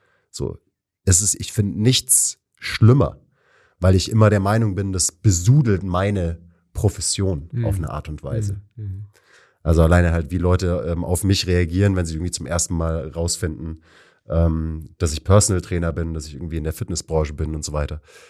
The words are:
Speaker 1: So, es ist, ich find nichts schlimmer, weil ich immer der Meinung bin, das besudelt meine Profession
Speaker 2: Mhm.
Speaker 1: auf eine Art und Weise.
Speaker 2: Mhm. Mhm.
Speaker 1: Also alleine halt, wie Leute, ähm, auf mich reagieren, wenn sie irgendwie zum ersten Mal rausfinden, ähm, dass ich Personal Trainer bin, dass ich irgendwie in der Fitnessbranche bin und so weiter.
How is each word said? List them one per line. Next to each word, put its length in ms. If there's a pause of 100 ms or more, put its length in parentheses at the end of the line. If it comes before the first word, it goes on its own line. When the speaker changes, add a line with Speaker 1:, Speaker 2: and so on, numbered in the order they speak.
(320)
Speaker 1:
So, 260 (480)
es 160
ist, 180
ich 140
find 240
nichts 640 (180)
schlimmer, 640 (600)
weil 160
ich 140
immer 200
der 100
Meinung 360
bin, 180
das 180
besudelt 720
meine 560 (340)
Profession 800
Speaker 2:
Mhm. 140
Speaker 1:
auf 120
eine 120
Art 200
und 140
Weise. 380 (140)
Speaker 2:
Mhm. 80
Mhm. 220 (580)
Speaker 1:
Also 200
alleine 280
halt, 200
wie 60
Leute, 500
ähm, 160
auf 200
mich 240
reagieren, 480
wenn 100
sie 100
irgendwie 160
zum 140
ersten 300
Mal 340
rausfinden, 720 (460)
ähm, 680
dass 160
ich 100
Personal 380
Trainer 300
bin, 220
dass 140
ich 80
irgendwie 220
in 60
der 100
Fitnessbranche 600
bin 220
und 100
so 80
weiter. 280 (280)